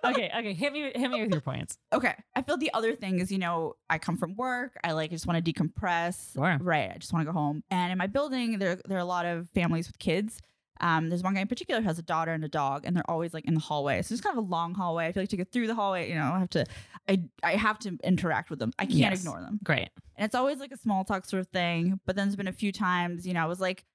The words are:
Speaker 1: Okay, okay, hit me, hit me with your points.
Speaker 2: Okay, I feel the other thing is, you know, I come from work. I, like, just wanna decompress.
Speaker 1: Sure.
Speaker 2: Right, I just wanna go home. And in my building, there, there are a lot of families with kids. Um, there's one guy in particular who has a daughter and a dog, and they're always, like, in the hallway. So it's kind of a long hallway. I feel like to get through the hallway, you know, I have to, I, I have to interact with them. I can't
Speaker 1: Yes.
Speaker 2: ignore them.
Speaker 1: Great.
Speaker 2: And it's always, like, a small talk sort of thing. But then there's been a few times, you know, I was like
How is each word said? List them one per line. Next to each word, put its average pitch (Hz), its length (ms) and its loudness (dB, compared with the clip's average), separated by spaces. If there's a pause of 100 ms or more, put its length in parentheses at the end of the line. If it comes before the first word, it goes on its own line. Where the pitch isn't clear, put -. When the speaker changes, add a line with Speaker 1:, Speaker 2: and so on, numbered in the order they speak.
Speaker 1:
Okay, 247 320 2
okay, 214 160 -2
hit 240 200 0
me, 285 220 -4
hit 247 160 2
me 240 120 0
with 214 100 2
your 156 80 2
points. - 380 -6 (140)
Speaker 2:
Okay, - 220 2 (200)
I 262 80 0
feel 294 140 0
the 269 180 -2
other 226 200 2
thing 190 240 0
is, 185 140 0
you 190 60 0
know, 170 360 0 (140)
I 160 100 2
come - 180 -2
from 175 200 -4
work. 247 480 -4
I, 165 80 0
like, 156 180 -2
just 165 160 -6
wanna 170 160 2
decompress. 170 920 -2
Speaker 1:
Sure. 160 260 2
Speaker 2:
Right, 151 340 0
I - 40 -14
just - 140 -8
wanna 165 120 2
go 151 80 -4
home. 151 380 -2
And 180 220 0
in 185 60 -2
my 185 80 0
building, 247 520 0
there, 185 280 0
there 190 120 0
are - 20 0
a 175 60 0
lot 175 200 0
of 170 240 -2
families 165 380 2
with - 100 -16
kids. 202 400 0 (420)
Um, 165 280 4
there's 175 140 0
one 185 120 0
guy 190 60 2
in 196 80 0
particular 240 320 -2
who 220 60 0
has 165 120 0
a 170 40 -10
daughter 165 300 0
and 156 120 0
a 151 40 -4
dog, 143 360 0
and 175 120 2
they're - 140 0
always, 170 240 0
like, 156 120 -8
in 165 80 4
the 160 60 4
hallway. 143 420 0
So - 120 -4
it's 247 80 -4
kind 381 140 0
of 220 80 0
a - 40 -4
long 170 260 0
hallway. 170 320 0
I 170 60 -2
feel 190 100 0
like 202 80 -2
to 208 60 0
get 180 160 -4
through 233 140 2
the 226 80 0
hallway, 196 340 0
you 170 60 -4
know, 151 180 2
I 185 60 2
have 185 120 2
to, 156 140 2 (440)
I, 190 140 4 (200)
I 170 140 4
have 214 240 2
to 185 240 -6
interact 180 460 2
with 151 80 -6
them. 117 200 0
I 196 80 0
can't - 100 0
Speaker 1:
Yes. 190 240 4
Speaker 2:
ignore 151 200 -6
them. 208 220 -6
Speaker 1:
Great. - 280 0 (260)
Speaker 2:
And 202 100 -2
it's - 80 -4
always, 262 240 2
like, 269 140 -12
a 269 60 -14
small 190 260 0
talk 190 200 -2
sort 190 160 -2
of 185 80 -4
thing. 175 580 2
But 190 100 0
then 202 120 2
there's 196 80 0
been 196 120 -4
a 185 40 -4
few 202 200 -2
times, 175 540 0
you 180 80 0
know, 170 80 2
I 160 40 2
was 180 140 -2
like 185 240 -2 (100)